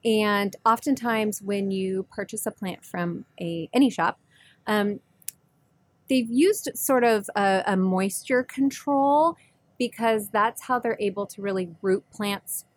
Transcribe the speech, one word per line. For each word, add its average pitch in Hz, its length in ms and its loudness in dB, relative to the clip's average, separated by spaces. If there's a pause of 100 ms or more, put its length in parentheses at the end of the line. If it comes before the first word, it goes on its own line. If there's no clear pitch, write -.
And 208 600 2
oftentimes 226 760 0
when 196 280 -2
you 190 400 -2
purchase 208 360 -8
a 214 40 -4
plant - 340 -10
from 175 420 -6 (140)
a, 170 340 -6
any 254 160 6
shop, - 280 -2 (480)
um, 208 340 0 (1080)
they've 247 220 2
used 285 440 2
sort 254 300 2
of 214 320 2
a, 196 300 2
a 196 100 2
moisture 190 680 0
control 285 920 2 (420)
because 226 520 -2
that's 214 320 0
how 247 160 -2
they're 240 200 -2
able 202 280 -4
to - 160 -14
really 190 280 -4 (120)
root 196 280 0
plants - 540 -8 (120)